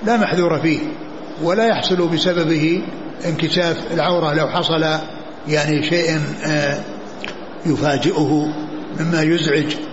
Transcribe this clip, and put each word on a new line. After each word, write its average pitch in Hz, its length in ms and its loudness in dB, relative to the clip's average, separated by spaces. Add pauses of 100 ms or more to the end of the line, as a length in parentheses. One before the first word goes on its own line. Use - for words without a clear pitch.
لا 233 120 4
محذور 175 440 2
فيه 160 180 2 (640)
ولا 202 240 2
يحصل 180 400 2
بسببه 165 760 2 (440)
انكشاف 165 520 0 (160)
العورة 165 400 2
لو 151 140 2
حصل 160 380 0 (640)
يعني 151 360 2
شيء، 165 360 2 (260)
آه، 147 320 0 (880)
يفاجئه 151 880 2 (460)
مما 160 220 2
يزعج 156 540 2 (180)